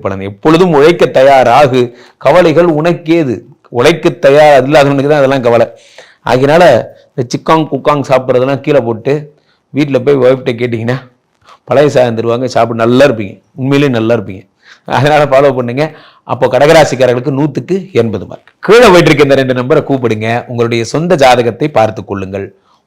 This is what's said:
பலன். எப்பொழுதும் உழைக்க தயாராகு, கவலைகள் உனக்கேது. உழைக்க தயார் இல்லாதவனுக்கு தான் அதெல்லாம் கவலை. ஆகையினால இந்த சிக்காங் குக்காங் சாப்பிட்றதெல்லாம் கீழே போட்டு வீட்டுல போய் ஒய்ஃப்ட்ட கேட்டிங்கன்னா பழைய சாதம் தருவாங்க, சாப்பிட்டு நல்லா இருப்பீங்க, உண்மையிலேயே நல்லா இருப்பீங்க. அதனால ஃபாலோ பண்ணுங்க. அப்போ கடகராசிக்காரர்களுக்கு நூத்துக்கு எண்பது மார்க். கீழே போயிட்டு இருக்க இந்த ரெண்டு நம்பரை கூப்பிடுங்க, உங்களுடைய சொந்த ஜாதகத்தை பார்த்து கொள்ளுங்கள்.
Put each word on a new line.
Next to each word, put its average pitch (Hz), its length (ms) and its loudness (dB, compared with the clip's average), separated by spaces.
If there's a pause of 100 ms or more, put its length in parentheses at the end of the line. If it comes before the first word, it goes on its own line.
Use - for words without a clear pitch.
பலன். 98 240 -8
எப்பொழுதும் 160 480 0
உழைக்க 165 400 2
தயாராகு, 131 640 4 (440)
கவலைகள் 170 440 2 (100)
உனக்கேது. 160 560 -2 (420)
உழைக்க 160 320 0 (140)
தயார் 143 420 4
இல்லாதவனுக்கு 143 440 2
தான் 151 120 0
அதெல்லாம் 135 240 0
கவலை. 117 180 2 (640)
ஆகையினால 139 340 2 (480)
இந்த 135 120 -8 (100)
சிக்காங் 160 400 -2
குக்காங் 143 380 -2
சாப்பிட்றதெல்லாம் 131 560 -2
கீழே 147 200 0
போட்டு 117 260 -4 (640)
வீட்டுல 135 300 -2
போய் 139 180 0
ஒய்ஃப்ட்ட 131 380 0
கேட்டிங்கன்னா 117 360 -4 (720)
பழைய 143 280 2
சாதம் 120 220 0
தருவாங்க, 117 360 -4
சாப்பிட்டு 113 300 -2
நல்லா 127 240 2
இருப்பீங்க, 107 260 -8 (260)
உண்மையிலேயே 139 360 0
நல்லா 110 220 -2
இருப்பீங்க. 98 240 -12 (560)
அதனால 147 240 2 (100)
ஃபாலோ 139 260 4
பண்ணுங்க. 123 260 -4 (480)
அப்போ 123 220 -2
கடகராசிக்காரர்களுக்கு 135 840 2
நூத்துக்கு 147 360 -4 (240)
எண்பது 107 300 -4
மார்க். - 200 -20 (160)
கீழே 233 260 6
போயிட்டு 165 180 4
இருக்க 143 180 2
இந்த 135 140 2
ரெண்டு 127 180 -4
நம்பரை 143 300 0
கூப்பிடுங்க, 113 400 -4 (200)
உங்களுடைய 117 320 -2 (120)
சொந்த 170 180 -2 (100)
ஜாதகத்தை 123 460 2 (100)
பார்த்து 110 220 0 (100)
கொள்ளுங்கள். 98 380 -8 (380)